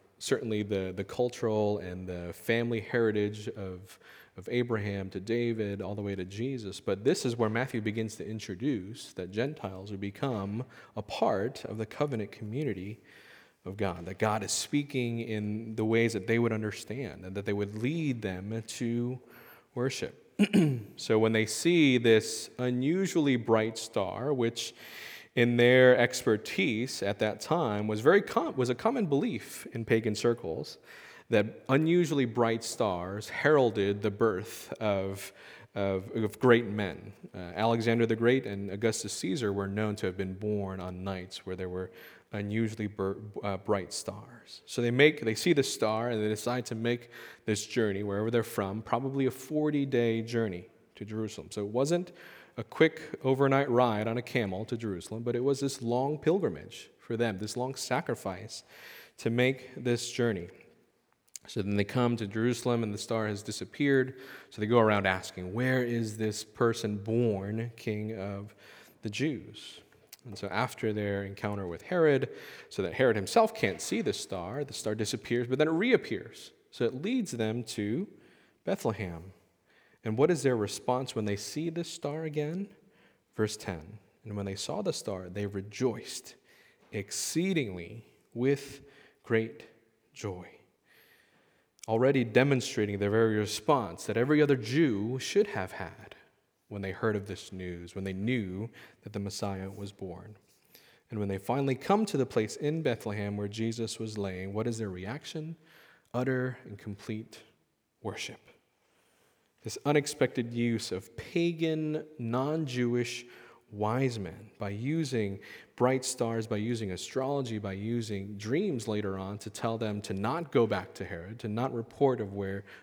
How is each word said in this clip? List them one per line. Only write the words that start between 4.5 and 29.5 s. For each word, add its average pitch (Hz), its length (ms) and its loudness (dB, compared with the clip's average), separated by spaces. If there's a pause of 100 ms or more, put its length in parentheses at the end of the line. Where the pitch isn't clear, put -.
Abraham 104 580 0
to 98 100 -8
David, 110 600 -2
all 98 140 -6
the 107 60 -6
way 101 140 -2
to 92 100 -4
Jesus. 110 540 -6
But 98 240 -2
this 117 220 4
is 117 120 0
where 113 120 4
Matthew 117 320 0
begins 110 360 -2
to 87 100 -8
introduce 107 840 -6
that 92 180 -8
Gentiles 101 580 -6
would 98 120 -6
become 104 600 -4 (320)
a 107 60 -6
part 123 640 0
of 107 120 -8
the 110 80 -4
covenant 120 460 -2
community 107 680 -6 (680)
of 95 120 -8
God, 87 280 -2
that 92 120 -10
God 107 260 2
is 98 80 -4
speaking 127 680 -2
in 110 560 -4
the 110 100 0
ways 113 280 4
that 95 140 -4
they 117 120 4
would 117 120 4
understand 107 760 -6
and 92 100 -8
that 101 100 -4
they 104 80 0
would 101 280 -2
lead 139 400 0
them 101 440 -4
to 120 540 -2 (560)
worship. - 420 -4 (220)
<clears throat> 175 400 6 (160)
So 113 240 2
when 110 120 6
they 110 140 4
see 156 520 6
this 113 600 6
unusually 143 760 2
bright 113 420 2
star, 101 560 -2
which 117 400 0 (600)
in 120 220 6
their 123 400 10
expertise 120 1040 2
at 101 160 0
that 107 200 0
time 110 480 0
was 107 140 -2
very 175 200 8
com-, 269 340 0
was 123 140 2
a 123 60 2
common 233 300 0
belief 151 680 -2